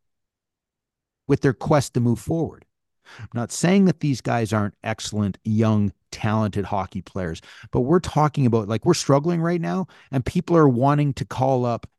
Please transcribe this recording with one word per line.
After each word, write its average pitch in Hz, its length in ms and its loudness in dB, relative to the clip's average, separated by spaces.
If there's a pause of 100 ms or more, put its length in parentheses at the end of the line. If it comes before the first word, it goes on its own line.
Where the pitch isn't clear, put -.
(1300)
with 143 140 0
their 135 120 2
quest - 400 0
to 127 60 0
move 117 200 0
forward. 156 460 -6 (540)
I'm 107 140 -16
not 120 180 -6
saying 190 340 2
that 180 140 2
these 143 220 -2
guys 113 320 -2
aren't 101 280 0
excellent, 107 600 -4
young, 107 480 2 (200)
talented 107 520 -2
hockey 95 380 -6
players, 85 400 -8 (300)
but 127 100 0
we're 156 180 2
talking 147 460 0
about, 110 240 2
like, 110 160 -4
we're 180 80 4
struggling 160 480 0
right 170 180 -2
now, 170 280 -4 (220)
and 131 160 -2
people 170 300 -2
are 156 140 6
wanting 139 460 2
to - 100 -8
call 131 400 -2
up 117 200 -4 (140)